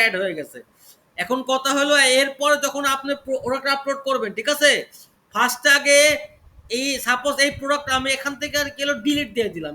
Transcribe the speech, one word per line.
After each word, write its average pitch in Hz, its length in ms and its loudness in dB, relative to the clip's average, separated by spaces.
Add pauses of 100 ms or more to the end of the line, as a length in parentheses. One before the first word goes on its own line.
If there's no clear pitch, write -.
অ্যাড 220 200 2
হয়ে 185 180 -4
গেছে। 131 200 -12 (640)
এখন 254 160 -2 (120)
কথা 262 280 0
হলো 285 160 2 (260)
এরপরে 277 340 0 (100)
যখন 277 180 -4 (120)
আপনি 269 180 -4 (120)
প্রোডাক্ট 262 520 -4
আপলোড 269 220 -6 (100)
করবেন, 220 300 -2
ঠিক 226 160 -4
আছে, 285 160 4 (640)
ফার্স্ট 240 300 0 (120)
আগে 285 220 4 (800)
এই 269 100 -4 (200)
সাপোজ 254 280 0 (100)
এই 285 160 2
প্রোডাক্ট 285 260 -2 (120)
আমি 262 180 -2
এখান 277 240 -6
থেকে 294 220 -6
আর 285 120 -4
কি 277 100 -14
হলো 285 100 0 (100)
ডিলিট 285 320 0
দিয়ে 214 200 -2
দিলাম 151 180 -8